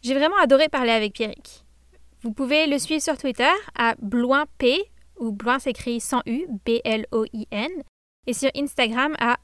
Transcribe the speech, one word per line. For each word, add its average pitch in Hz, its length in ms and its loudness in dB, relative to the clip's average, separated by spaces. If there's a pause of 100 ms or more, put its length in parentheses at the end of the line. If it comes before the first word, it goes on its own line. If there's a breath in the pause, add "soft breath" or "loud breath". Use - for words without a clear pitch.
J'ai 240 120 -2
vraiment 311 240 2
adoré 294 320 6
parler 254 220 0
avec 214 220 0
Pierrick. - 500 -8 (580)
Vous 233 100 -6
pouvez 285 360 2
le 285 100 2
suivre 311 240 -2
sur 294 160 -2
Twitter 262 340 2 (260)
à 233 240 2
Bloin 247 440 0 (120)
P, 269 260 2 (360)
ou 226 120 -4
Bloin 208 280 -2
s'écrit 240 400 -4
sans - 260 -2
U, 285 220 -4 (180)
B 233 180 2
L 220 280 -2
O 220 220 0
I 220 180 -8
N, 233 200 -4 (560)
et 254 60 -2
sur 269 220 0
Instagram 269 640 0
at 240 240 2